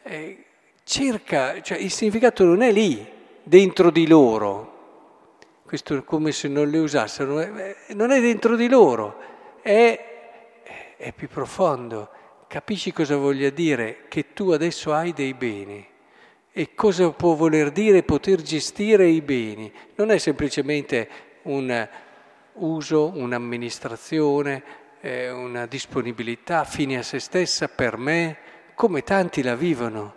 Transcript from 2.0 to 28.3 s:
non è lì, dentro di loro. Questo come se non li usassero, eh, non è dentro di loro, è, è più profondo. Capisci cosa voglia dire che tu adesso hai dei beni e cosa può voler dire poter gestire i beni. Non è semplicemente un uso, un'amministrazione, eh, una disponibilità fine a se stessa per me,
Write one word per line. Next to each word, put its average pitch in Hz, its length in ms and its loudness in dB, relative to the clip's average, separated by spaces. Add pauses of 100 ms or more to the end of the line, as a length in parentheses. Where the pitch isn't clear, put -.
non 180 180 6
è 247 100 6
lì, 190 460 0 (240)
dentro 180 480 6
di 160 160 4
loro. 110 1300 2 (320)
Questo 143 400 -6
come 156 280 -2
se - 160 -6
non 147 220 0
li 156 80 0
usassero, 143 600 -2
eh, 196 360 -8 (180)
non 220 180 0
è 269 100 4
dentro 233 340 2
di 233 140 0
loro, 127 480 4 (460)
è, - 1300 -2
è - 180 -14
più - 160 -16
profondo. 123 840 -4 (360)
Capisci 180 460 -8
cosa 147 220 -2
voglia 139 340 0
dire 139 580 -4
che - 260 -8
tu 190 180 -2
adesso 160 420 -2
hai 165 200 -4
dei 139 200 -6
beni 104 500 -10 (680)
e - 240 -8
cosa 180 340 2
può 170 240 0
voler 151 380 2
dire 196 320 4
poter 165 400 0
gestire 185 640 2
i 160 140 4
beni. 110 520 -6 (220)
Non 214 160 0
è 185 80 4
semplicemente 139 880 -4 (340)
un 127 460 -4 (640)
uso, 160 640 -2
un'amministrazione, 127 1500 -4 (380)
eh, 127 300 -8
una 123 340 -10
disponibilità 120 1000 -6
fine 135 340 -6
a 117 40 -10
se - 140 -10
stessa 165 500 -4
per 113 300 -4
me, 156 400 -2 (420)